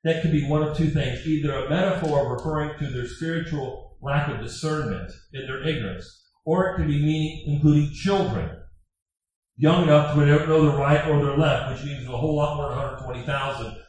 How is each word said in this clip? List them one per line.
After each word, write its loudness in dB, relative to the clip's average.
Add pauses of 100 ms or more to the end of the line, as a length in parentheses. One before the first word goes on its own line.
That 0
could 0
be 2
one 0
of -4
two 2
things, -2
either -2
a -4
metaphor 0
referring -4
to -6
their -6
spiritual -8
lack -2
of -6
discernment -6 (220)
in -12
their -8
ignorance, -6 (240)
or 2
it -10
could 0
be 2
meaning, 0
including 6
children, -2 (920)
young 4
enough 6
to 0
where 6
they 8
don't 0
know 6
their 2
right 4
or 4
their 0
left, 2
which -8
means -10
a -12
whole -2
lot 0
more -4
than -6
a -4
hundred -8
twenty -10
thousand -6 (160)